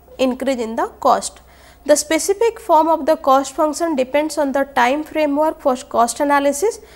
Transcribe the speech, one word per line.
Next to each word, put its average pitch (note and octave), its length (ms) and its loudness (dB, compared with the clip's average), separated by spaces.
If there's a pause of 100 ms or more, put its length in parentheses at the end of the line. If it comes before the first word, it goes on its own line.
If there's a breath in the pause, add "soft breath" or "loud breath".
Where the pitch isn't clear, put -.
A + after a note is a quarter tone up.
(180)
increase B3+ 400 -2
in A3+ 180 -6
the D#4+ 120 -2 (120)
cost. G#3 400 0 (460 soft breath)
The D4 100 6
specific G4 640 0
form D#4+ 280 4
of D#4+ 180 0
the D#4+ 100 2
cost C#4 380 2
function D#4+ 420 -2
depends C#4+ 400 -2
on C#4+ 160 0
the C#4 120 0
time C4+ 400 0
framework D#4 560 -2
for B3+ 160 0
cost A#3+ 440 -2
analysis, C#4+ 600 0 (160 loud breath)